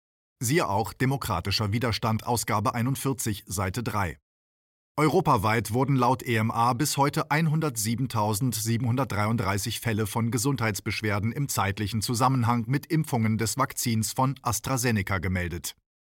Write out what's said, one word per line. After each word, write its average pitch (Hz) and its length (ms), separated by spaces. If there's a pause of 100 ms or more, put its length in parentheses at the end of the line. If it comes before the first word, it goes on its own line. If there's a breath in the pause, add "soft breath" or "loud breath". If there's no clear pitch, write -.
(400)
Siehe 131 280
auch 104 240
Demokratischer 104 800
Widerstand, 110 520
Ausgabe 117 480
einundvierzig, 120 760
Seite 95 340
drei. 101 380 (760)
Europaweit 120 760
wurden 135 240
laut 123 280
E 117 120
M 110 160
A 120 220
bis 143 220
heute 143 360
einhundertsiebentausendsiebenhundertdreiunddreißig 113 2500
Fälle 110 260
von 113 240
Gesundheitsbeschwerden 110 1040
im 143 160
zeitlichen 104 540
Zusammenhang 120 680
mit 135 180
Impfungen 117 500
des 110 220
Vakzins 117 540
von 131 300
AstraZeneca 117 760
gemeldet. 87 560 (340)